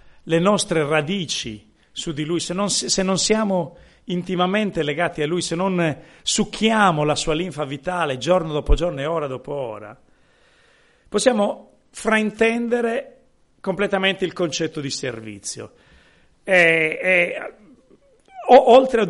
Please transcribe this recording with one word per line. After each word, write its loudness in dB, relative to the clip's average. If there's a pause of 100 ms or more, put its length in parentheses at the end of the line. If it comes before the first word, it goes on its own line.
(240)
le 2
nostre 2
radici -4 (200)
su -8
di -6
Lui, -2
se -8
non, -2
se -2
non 0
siamo 0 (300)
intimamente -2
legati -2
a -2
Lui, -2
se -4
non 0 (240)
succhiamo 0
la 0
sua -2
linfa -6
vitale -6
giorno 0
dopo 2
giorno -2
e -4
ora -4
dopo -10
ora, -10 (1080)
possiamo 0 (140)
fraintendere -2 (400)
completamente -2
il -4
concetto -4
di -6
servizio. -10 (680)
E, 4
e, 0 (920)
o-, 10
oltre 8
a, 2